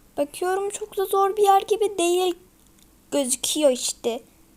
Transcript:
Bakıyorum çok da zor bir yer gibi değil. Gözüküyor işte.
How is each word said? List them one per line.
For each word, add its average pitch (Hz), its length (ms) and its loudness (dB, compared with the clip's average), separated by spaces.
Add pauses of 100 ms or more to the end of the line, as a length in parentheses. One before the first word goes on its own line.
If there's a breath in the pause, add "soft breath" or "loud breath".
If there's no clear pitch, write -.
(180)
Bakıyorum 370 520 -2
çok - 280 -10
da 392 80 0
zor 392 320 0
bir 415 60 4
yer 392 180 6
gibi 403 360 -2
değil. 349 380 0 (760)
Gözüküyor 285 600 0
işte. 247 500 -6 (360)